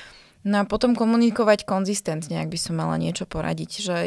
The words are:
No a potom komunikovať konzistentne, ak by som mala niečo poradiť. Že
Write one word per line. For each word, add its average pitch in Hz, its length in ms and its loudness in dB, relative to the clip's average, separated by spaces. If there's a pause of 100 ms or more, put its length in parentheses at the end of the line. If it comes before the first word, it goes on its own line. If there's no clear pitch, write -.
(440)
No 202 180 2
a 202 80 0
potom 240 240 2
komunikovať 226 720 4
konzistentne, 170 800 -2
ak 160 80 -4
by 170 80 -6
som - 160 -4
mala 160 240 0
niečo 165 260 -2
poradiť. 160 540 -6
Že 185 180 -2 (100)